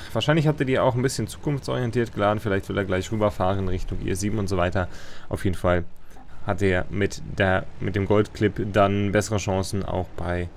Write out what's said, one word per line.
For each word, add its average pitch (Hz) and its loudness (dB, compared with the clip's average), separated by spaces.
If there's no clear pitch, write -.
Wahrscheinlich 151 2
hat 151 0
er 139 0
die 127 2
auch 117 4
ein 127 0
bisschen 120 0
zukunftsorientiert 127 -2
geladen, 104 2
vielleicht 98 -2
will 98 -2
er 101 0
gleich 92 -2
rüberfahren 98 0
Richtung 92 -2
I - 0
S 95 -2
sieben 104 0
und 95 -2
so 98 0
weiter. 90 2
Auf - -4
jeden 92 2
Fall 87 2
hat 98 0
er 92 4
mit 98 -2
der, 95 4
mit 101 -2
dem 98 2
Goldclip 104 2
dann 101 4
bessere 104 2
Chancen, 95 0
auch 90 -2
bei 87 -2